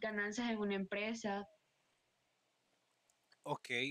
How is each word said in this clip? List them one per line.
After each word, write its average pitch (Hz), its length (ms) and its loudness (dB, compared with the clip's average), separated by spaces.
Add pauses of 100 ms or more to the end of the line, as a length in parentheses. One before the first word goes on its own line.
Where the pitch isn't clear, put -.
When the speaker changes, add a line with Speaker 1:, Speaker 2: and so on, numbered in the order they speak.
Speaker 1:
ganancias 214 480 0
en 226 80 2
una 202 180 2
empresa. 202 720 0 (2000)
Speaker 2:
Ok, - 260 -6 (220)